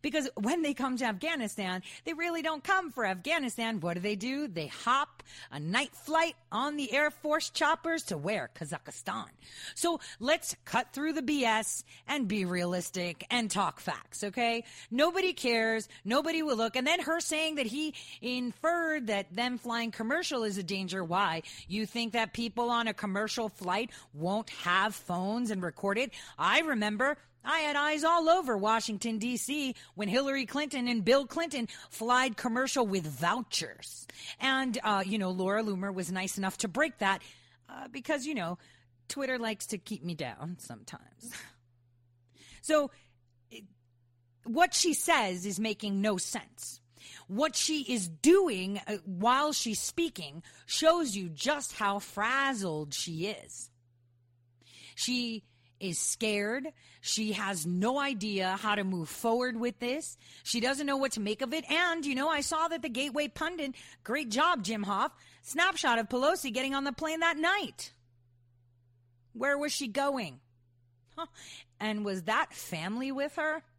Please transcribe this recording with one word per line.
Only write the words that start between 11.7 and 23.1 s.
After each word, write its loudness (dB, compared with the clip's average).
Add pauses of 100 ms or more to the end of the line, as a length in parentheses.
and 0
be 0
realistic -2
and 0
talk 0
facts, -8
okay? 0 (260)
Nobody 4
cares. 2 (180)
Nobody 2
will 2
look. 0
And 0
then 2
her 0
saying -2
that 0
he -2 (280)
inferred 0
that -2
them -2
flying -4
commercial -2
is -2
a -4
danger. -4
Why? 0 (240)
You -2
think -4
that 0
people -2
on 2
a -2
commercial -2